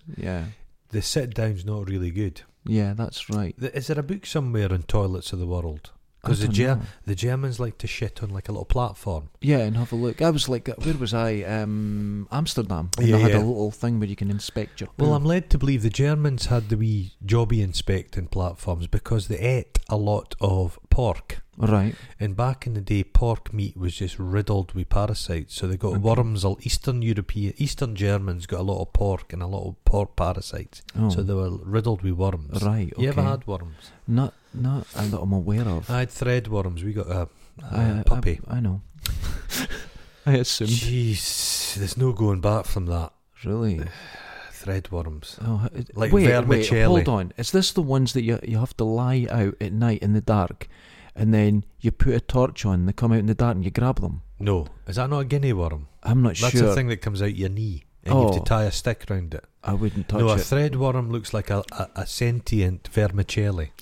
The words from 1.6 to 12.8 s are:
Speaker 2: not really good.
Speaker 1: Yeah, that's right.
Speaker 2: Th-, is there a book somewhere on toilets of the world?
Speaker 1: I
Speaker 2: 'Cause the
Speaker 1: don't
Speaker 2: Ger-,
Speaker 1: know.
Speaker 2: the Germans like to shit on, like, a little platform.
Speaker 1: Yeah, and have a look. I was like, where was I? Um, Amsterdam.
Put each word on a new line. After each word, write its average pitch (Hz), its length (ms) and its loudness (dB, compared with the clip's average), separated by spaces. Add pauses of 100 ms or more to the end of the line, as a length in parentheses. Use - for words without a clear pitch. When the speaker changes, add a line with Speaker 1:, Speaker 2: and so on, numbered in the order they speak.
Speaker 2:
not 104 240 -6
really 92 220 -2
good. 98 320 -6 (240)
Speaker 1:
Yeah, 104 280 0
that's - 360 -8
right. 104 280 -4
Speaker 2:
Th-, 123 140 -8
is 131 140 -8
there 151 120 -2
a 147 40 -4
book 185 240 -8
somewhere 117 460 -2
on 90 100 0
toilets 95 500 0
of 95 60 -6
the 87 80 -4
world? 85 440 -6 (320)
Speaker 1:
I - 60 -10
Speaker 2:
'Cause 101 120 2
the 107 80 2
Speaker 1:
don't 110 60 0
Speaker 2:
Ger-, 123 200 4
Speaker 1:
know. 107 80 -2 (240)
Speaker 2:
the 104 80 -2
Germans 127 460 -2
like 117 180 -6
to - 80 -8
shit - 360 -6
on, 104 60 -6
like, 98 200 -8
a 113 40 -6
little 101 140 -6
platform. 98 640 -2 (100)
Speaker 1:
Yeah, 139 200 4
and 110 180 0
have 120 140 -2
a 120 40 -2
look. 117 240 -2
I 160 80 4
was 151 220 0
like, 120 180 -2
where 131 260 -2
was 120 200 -2
I? 113 280 0
Um, 104 880 -4
Amsterdam. 101 680 -2